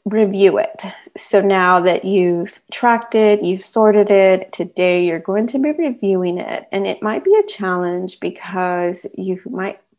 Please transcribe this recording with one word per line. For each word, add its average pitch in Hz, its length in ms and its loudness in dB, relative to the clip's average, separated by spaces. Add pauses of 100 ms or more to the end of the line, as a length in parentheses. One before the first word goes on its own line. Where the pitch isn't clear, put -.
Review 196 540 2
it. - 260 -4 (320)
So - 240 0
now 185 400 4
that 175 240 2
you've 180 480 0 (180)
tracked 233 460 0
it, 208 280 4
you've 185 200 -2
sorted 214 480 2
it, 190 400 4
today 180 540 -2
you're 165 140 -2
going 208 280 -2
to 262 120 -4
be 285 120 0
reviewing 196 680 -2
it. - 360 -10
And 196 120 -2
it - 160 -6
might 214 220 -4
be 381 100 2
a 415 140 0
challenge 180 720 -6
because 180 880 -6 (120)
you 185 220 -6 (100)
might 185 300 -8 (200)